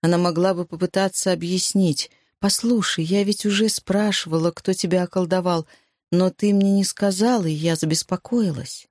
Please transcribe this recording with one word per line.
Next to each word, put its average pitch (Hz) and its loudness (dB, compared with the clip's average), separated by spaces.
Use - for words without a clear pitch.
Она 170 2
могла 175 2
бы 175 -6
попытаться 185 -2
объяснить: 175 0
«Послушай, 202 0
я 196 2
ведь 202 -2
уже 208 2
спрашивала, 190 -2
кто - -4
тебя 180 0
околдовал, 175 -2
но 185 4
ты 208 0
мне 196 4
не 196 4
сказал, 202 0
и 160 0
я 160 0
забеспокоилась». 160 -4